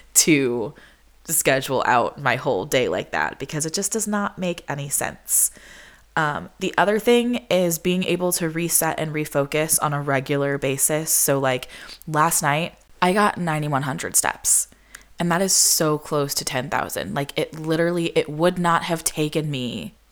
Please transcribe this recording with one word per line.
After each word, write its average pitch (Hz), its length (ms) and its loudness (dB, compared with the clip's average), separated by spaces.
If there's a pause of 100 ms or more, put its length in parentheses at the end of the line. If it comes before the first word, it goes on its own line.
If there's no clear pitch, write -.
(140)
to 131 600 4 (520)
schedule 135 640 0
out 120 340 2
my 127 140 0
whole 127 300 0
day 135 240 2
like 92 200 -4
that," 78 300 -2
because 143 260 -6
it 160 80 -8
just 196 180 -4
does 214 160 -4
not 208 300 -4
make 180 320 -6
any 143 180 -6
sense. - 640 -2 (680)
Um, 156 340 -2 (100)
the 190 180 -2
other 202 220 4
thing 240 500 2
is 175 300 2
being 180 240 0
able 180 300 0
to 170 160 -2
reset 160 500 0
and 156 140 -4
refocus 151 680 0
on 147 120 0
a 143 80 -2
regular 139 560 0
basis. 139 520 0
So, - 300 2
like, 131 300 0 (380)
last 156 340 2
night, 151 340 -2 (260)
I 180 120 4
got 208 240 2
ninety-one 151 460 -2
hundred 135 320 -4
steps, - 520 0 (500)
and 170 140 0
that 170 100 2
is 190 120 0
so - 440 2
close 143 380 -2
to - 100 -4
ten 131 240 -4
thousand. - 460 -4
Like, 143 220 -4
it 156 200 -4
literally, 165 500 0
it - 220 0
would 175 300 0
not 165 240 2
have 165 200 -2
taken 151 460 -2
me 123 440 -6 (180)